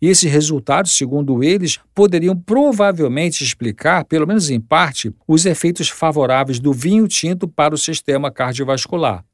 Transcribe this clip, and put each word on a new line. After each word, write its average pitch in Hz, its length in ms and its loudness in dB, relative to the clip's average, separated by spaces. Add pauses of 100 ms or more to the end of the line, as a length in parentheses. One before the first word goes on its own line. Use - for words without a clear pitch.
E 165 80 2
esses 180 200 4
resultados, 151 680 0
segundo 135 480 -2
eles, 180 340 0 (160)
poderiam 185 420 4
provavelmente 175 1080 0
explicar, 120 600 -2
pelo 156 220 0
menos 185 240 0
em 120 100 0
parte, 139 520 -2 (160)
os 160 180 4
efeitos 170 420 -2
favoráveis 135 720 0
do 139 140 0
vinho 185 340 2
tinto 180 400 -4
para 151 260 0
o 151 60 -4
sistema 143 540 -4
cardiovascular. 131 1000 -4